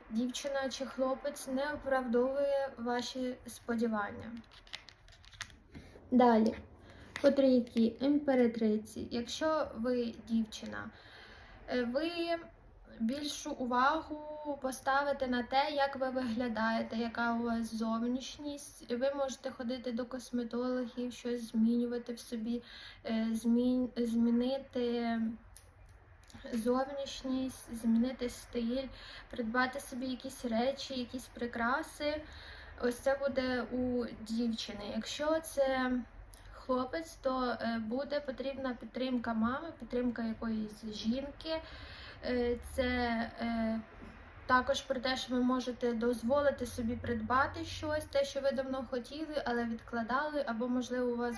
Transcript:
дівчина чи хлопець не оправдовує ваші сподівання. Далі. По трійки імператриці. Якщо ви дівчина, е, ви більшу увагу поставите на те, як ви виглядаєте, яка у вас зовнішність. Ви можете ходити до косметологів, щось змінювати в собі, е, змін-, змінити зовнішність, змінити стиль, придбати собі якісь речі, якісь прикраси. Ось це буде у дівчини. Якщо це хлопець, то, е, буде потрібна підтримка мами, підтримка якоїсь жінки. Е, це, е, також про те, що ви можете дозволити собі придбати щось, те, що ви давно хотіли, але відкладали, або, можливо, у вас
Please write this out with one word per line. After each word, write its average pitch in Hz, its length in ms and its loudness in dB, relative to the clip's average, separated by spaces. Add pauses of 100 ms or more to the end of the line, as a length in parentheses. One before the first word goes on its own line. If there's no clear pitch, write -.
дівчина 254 600 -2
чи - 160 -6
хлопець 262 640 -2
не 277 260 0
оправдовує 269 1040 2
ваші 247 580 -2 (120)
сподівання. 220 840 -2 (1800)
Далі. 233 440 8 (680)
По 277 100 8
трійки 254 680 6
імператриці. 240 1120 4
Якщо 302 640 0
ви 233 380 0 (140)
дівчина, 214 600 -2 (800)
е, 247 160 0
ви 277 260 0 (920)
більшу 285 520 -2
увагу 302 800 0 (320)
поставите 269 680 2
на 247 160 2
те, 277 280 2
як 277 240 2
ви 262 140 0
виглядаєте, 226 880 0
яка 233 360 0
у 233 100 0
вас 226 320 0
зовнішність. 247 1160 -4
Ви 262 220 2
можете 269 380 -2
ходити 254 400 -4
до 247 140 -2
косметологів, 247 1080 -2
щось 240 380 -6
змінювати 240 640 4
в 233 60 -10
собі, 233 440 -4 (420)
е, 226 280 2
змін-, 240 640 4
змінити 240 1200 2 (1300)
зовнішність, 262 1200 -2
змінити 240 540 2
стиль, 240 580 -4 (420)
придбати 254 500 0
собі 262 260 -6
якісь 254 400 -6
речі, 247 540 0
якісь - 280 -6
прикраси. 294 920 -2 (600)
Ось 247 140 2
це 277 320 2
буде 254 340 0
у 247 440 0 (160)
дівчини. 220 760 -2
Якщо 302 440 0
це 262 520 2 (600)
хлопець, 262 600 -2
то, 254 460 0
е, 226 260 0
буде 269 320 -2
потрібна 262 600 -4
підтримка 240 540 -2
мами, 247 340 2 (120)
підтримка 240 440 -2
якоїсь 220 600 -4
жінки. 277 760 -2 (640)
Е, 240 320 2 (160)
це, 262 100 2 (580)
е, 226 380 2 (720)
також 254 320 4
про 262 180 -2
те, 262 180 0
що 247 180 -2
ви 247 60 4
можете 247 520 2
дозволити 247 720 2
собі 240 300 -2
придбати 247 680 2
щось, 302 400 -2
те, 277 200 2
що 277 160 -4
ви 269 100 4
давно 262 400 -2
хотіли, 294 540 -4
але 240 200 0
відкладали, 240 840 -2
або, 233 200 -2
можливо, 247 440 0
у 240 60 -2
вас 240 200 -2